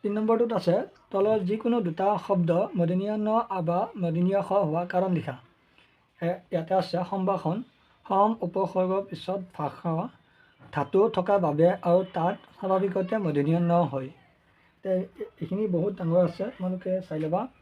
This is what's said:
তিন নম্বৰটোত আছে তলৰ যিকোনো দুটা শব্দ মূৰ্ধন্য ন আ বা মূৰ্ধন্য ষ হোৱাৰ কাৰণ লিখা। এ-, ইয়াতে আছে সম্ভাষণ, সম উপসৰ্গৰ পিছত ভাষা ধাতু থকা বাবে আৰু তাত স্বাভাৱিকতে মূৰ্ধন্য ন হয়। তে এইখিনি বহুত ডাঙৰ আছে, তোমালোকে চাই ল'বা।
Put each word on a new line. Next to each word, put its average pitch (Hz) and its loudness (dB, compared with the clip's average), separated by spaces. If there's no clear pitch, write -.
তিন 202 -2
নম্বৰটোত 226 2
আছে 180 2
তলৰ 208 2
যিকোনো 220 0
দুটা 180 0
শব্দ 175 2
মূৰ্ধন্য 180 2
ন 214 -2
আ 190 -4
বা 170 0
মূৰ্ধন্য 175 0
ষ - -8
হোৱাৰ 175 2
কাৰণ 180 0
লিখা। 135 -4
এ-, 175 -2
ইয়াতে 170 -2
আছে 185 0
সম্ভাষণ, 185 -2
সম 196 4
উপসৰ্গৰ 185 -2
পিছত 190 -8
ভাষা 160 -4
ধাতু 190 2
থকা 202 0
বাবে 160 4
আৰু 180 4
তাত 180 0
স্বাভাৱিকতে 190 0
মূৰ্ধন্য 156 0
ন 170 2
হয়। 139 0
তে 190 -6
এইখিনি 202 -2
বহুত 180 0
ডাঙৰ 175 2
আছে, 180 -2
তোমালোকে 185 -4
চাই 156 -4
ল'বা। 175 -2